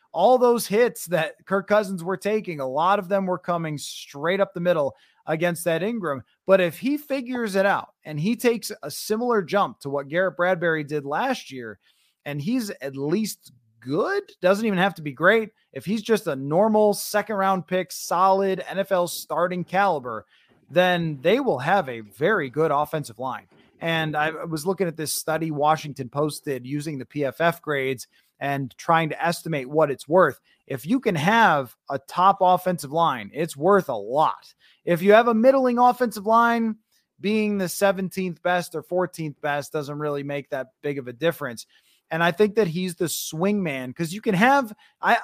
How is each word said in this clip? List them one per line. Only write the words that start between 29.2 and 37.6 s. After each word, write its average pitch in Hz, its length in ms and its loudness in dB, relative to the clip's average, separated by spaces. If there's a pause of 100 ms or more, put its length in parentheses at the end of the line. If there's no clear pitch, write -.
estimate 160 440 -4
what 151 220 2
it's - 180 -10
worth. 160 320 4 (260)
If 139 200 -8
you 240 140 0
can 208 140 0
have 165 640 4 (140)
a 139 80 -2
top 190 420 2
offensive 180 520 2
line, 139 400 0
it's 156 240 -6
worth 180 320 4
a 131 60 -4
lot. 117 600 -2 (300)
If 170 180 0
you 196 100 6
have 226 160 8
a 233 60 4
middling 254 440 4
offensive 247 480 2
line, 226 500 2 (440)
being 208 380 0
the 185 100 -2